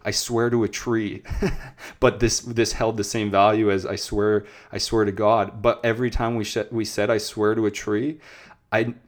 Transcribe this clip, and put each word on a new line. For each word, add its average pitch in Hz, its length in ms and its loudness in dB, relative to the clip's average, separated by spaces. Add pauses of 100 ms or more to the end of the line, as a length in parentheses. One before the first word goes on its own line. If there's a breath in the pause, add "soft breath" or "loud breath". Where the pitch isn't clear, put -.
"I 107 60 -4
swear 120 400 0
to 117 120 2
a 101 60 0
tree," 110 540 -4 (180)
<laughs> - 580 -6
but 113 220 4
this, 113 180 2
this 117 320 -2
held 113 240 -2
the 107 80 -2
same 107 260 -2
value 104 420 4
as, 95 140 0
"I 98 120 -4
swear, 104 480 0 (260 loud breath)
I 101 60 -8
swear 110 260 2
to 101 80 2
God." 104 500 2
But 117 220 2
every 120 260 0
time 117 280 -2
we 107 80 -2
sh-, - 260 -4
we 113 140 -2
said, 104 240 -2
"I 113 80 4
swear 107 380 0
to 110 100 2
a 101 60 2
tree," 120 500 -2 (500 loud breath)
I, 113 220 0 (140)